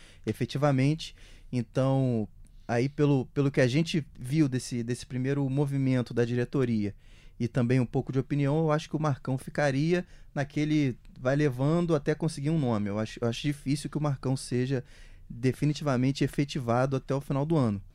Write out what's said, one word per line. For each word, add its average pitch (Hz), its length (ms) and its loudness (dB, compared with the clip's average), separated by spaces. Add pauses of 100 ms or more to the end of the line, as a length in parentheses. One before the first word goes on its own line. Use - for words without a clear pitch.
(240)
efetivamente, 135 920 0 (360)
então, 127 760 0 (400)
aí 120 200 0
pelo, 143 460 2
pelo 139 160 2
que 139 120 2
a 127 60 6
gente 151 380 0 (140)
viu 143 280 2
desse, 127 360 -4
desse 120 240 -6
primeiro 135 420 -2
movimento 135 640 0
da 120 100 4
diretoria, 120 680 0 (480)
e 120 60 0
também 127 320 2
um 120 80 2
pouco - 240 -2
de 131 80 0
opinião, 143 400 0
eu 160 120 2
acho 151 160 -2
que - 80 -6
o 151 40 0
Marcão 143 360 -2
ficaria 147 680 0 (260)
naquele 147 640 0 (240)
vai 127 160 2
levando 151 600 2
até 151 180 0
conseguir 151 380 -2
um 165 80 2
nome. 113 280 0
Eu 101 120 -2
acho, 110 200 -4
eu 120 80 0
acho 117 140 -4
difícil 143 480 -2
que - 80 -4
o 147 40 -4
Marcão 135 360 -2
seja 127 460 -2 (440)
definitivamente 131 960 0
efetivado 135 720 0
até 135 200 -2
o 135 40 -2
final 139 240 -2
do 160 140 2
ano. 107 240 2 (140)